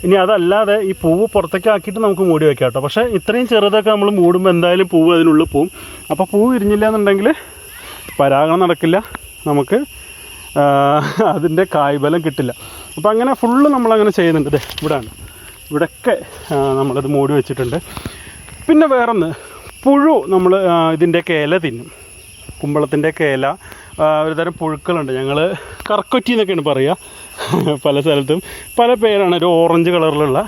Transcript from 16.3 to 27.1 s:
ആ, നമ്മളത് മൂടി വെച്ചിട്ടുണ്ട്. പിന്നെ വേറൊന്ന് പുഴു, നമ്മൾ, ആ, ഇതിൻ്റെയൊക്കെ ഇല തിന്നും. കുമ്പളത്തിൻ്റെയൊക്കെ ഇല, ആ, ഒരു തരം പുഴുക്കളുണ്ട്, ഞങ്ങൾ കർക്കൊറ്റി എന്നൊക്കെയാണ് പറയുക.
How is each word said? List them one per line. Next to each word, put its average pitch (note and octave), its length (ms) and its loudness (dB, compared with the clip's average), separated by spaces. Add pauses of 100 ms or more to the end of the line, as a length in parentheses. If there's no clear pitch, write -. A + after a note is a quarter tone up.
ആ, C#3+ 40 0 (220)
നമ്മളത് C#3 280 -2 (100)
മൂടി C#3 200 0
വെച്ചിട്ടുണ്ട്. C3 400 -4 (880)
പിന്നെ D#4 280 4
വേറൊന്ന് A3+ 340 0 (540)
പുഴു, C#4+ 300 4 (180)
നമ്മൾ, F#3 220 4 (180)
ആ, E3+ 60 2 (180)
ഇതിൻ്റെയൊക്കെ E3+ 480 0
ഇല D#3+ 220 0
തിന്നും. A#2+ 200 -8 (760)
കുമ്പളത്തിൻ്റെയൊക്കെ D3+ 720 -2
ഇല, C3 100 -2 (580)
ആ, D3+ 40 2 (180)
ഒരു D#3+ 140 -4
തരം E3+ 220 -4
പുഴുക്കളുണ്ട്, D#3 580 -4
ഞങ്ങൾ C#3 180 -4 (520)
കർക്കൊറ്റി G#3 440 -2
എന്നൊക്കെയാണ് F#3+ 360 -2
പറയുക. C#3 280 0 (420)